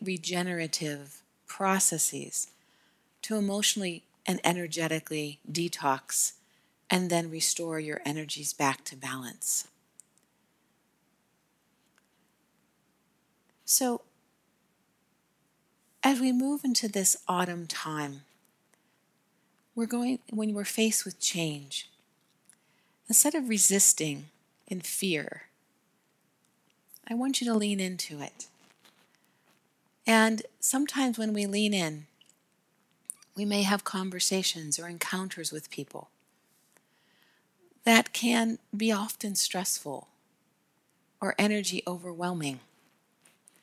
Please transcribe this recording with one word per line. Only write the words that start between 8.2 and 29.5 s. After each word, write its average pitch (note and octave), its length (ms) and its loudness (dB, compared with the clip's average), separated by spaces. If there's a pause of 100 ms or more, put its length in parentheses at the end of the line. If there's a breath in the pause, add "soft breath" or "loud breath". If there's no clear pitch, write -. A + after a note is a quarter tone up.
back C3+ 320 0
to - 100 -10
balance. C3 720 -6 (4000)
So - 380 2 (2000)
as C4 160 6
we C4 100 4
move C4+ 340 2
into A#3 220 2
this G3 300 4 (100)
autumn F3 400 0
time, D3 560 -6 (1500)
we're A#3 120 -2
going, A#3+ 340 -2 (100)
when G#3+ 240 0
we're G3+ 100 -2
faced A3 400 2
with - 140 -10
change, D3 720 -2 (1160 soft breath)
instead D4 260 6
of C4+ 140 -2
resisting F#3+ 800 4 (420)
in F#3 140 -6
fear, - 640 -4 (1600)
I A3+ 60 -4
want C4 260 0
you B3 80 -2
to A3 100 4
lean G#3 220 0
into F3 400 -6
it. - 260 -12 (1600)